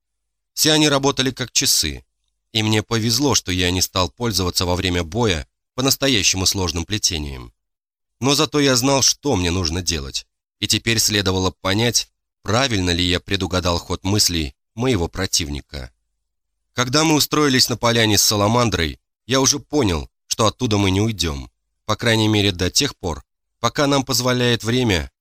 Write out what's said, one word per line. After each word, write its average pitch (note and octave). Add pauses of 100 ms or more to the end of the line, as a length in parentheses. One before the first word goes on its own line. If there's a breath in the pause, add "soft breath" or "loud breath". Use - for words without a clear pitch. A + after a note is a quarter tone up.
(540)
Все -
они D#3
работали C#3
как B2+
часы, C#2+ (460)
и A2
мне G#2+
повезло, A#2
что -
я F2+
не F#2
стал F#2
пользоваться F#2
во F2+
время F2
боя E2+ (280)
по-настоящему B2+
сложным F2
плетением. C#2+ (680)
Но C3+
зато D3+
я C#3
знал, C3
что -
мне F2+
нужно F2
делать, D2 (320)
и G#2
теперь A#2
следовало F#2
понять, G#2+ (320)
правильно G#2
ли F2
я F2
предугадал F2+
ход -
мыслей F2+ (200)
моего A2
противника. C#2+ (840)
Когда B2+
мы D#3+
устроились C#3
на A#2+
поляне A#2
с -
Саламандрой, G#2 (260)
я C3
уже C3+
понял, G2+ (180)
что A2+
оттуда G#2+
мы G2+
не F#2+
уйдем, E2+ (340)
по G#2+
крайней A2
мере G#2
до F2+
тех -
пор, D#2+ (360)
пока C#3
нам C#3
позволяет B2
время G#2+